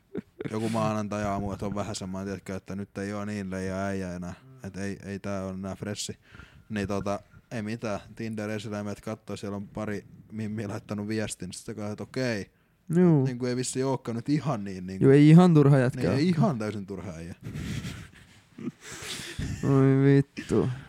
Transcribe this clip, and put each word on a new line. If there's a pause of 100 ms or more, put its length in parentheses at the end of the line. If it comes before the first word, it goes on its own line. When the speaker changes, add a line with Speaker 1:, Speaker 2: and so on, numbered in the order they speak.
(500)
Speaker 1:
joku
maanantai-aamu,
et
on
vähän
semmoinen,
tiedätkö,
että
nyt
ei
oo
niin
leija
äijä
enää. (300)
Et
ei,
ei
tää
oo
enää
fressi. (500)
Niin
tota, (300)
ei
mitään. (160)
Tinder
esille
meet
kattoo,
siellä
on
pari (280)
mimmiä
laittanut
viestin.
Sit
sä
katsot,
että
okei. (460)
Speaker 2:
Juu.
Speaker 1:
Niinku
ei
vissiin
ookaan
nyt
ihan
niin,
niin
Speaker 2:
Juu,
ei
ihan
turha
jätkä
Speaker 1:
Niin,
Speaker 2:
oo.
Speaker 1:
ei
ihan
täysin
turha
äijä.
Speaker 2:
<laughs> (2250)
Oi
vittu. (200)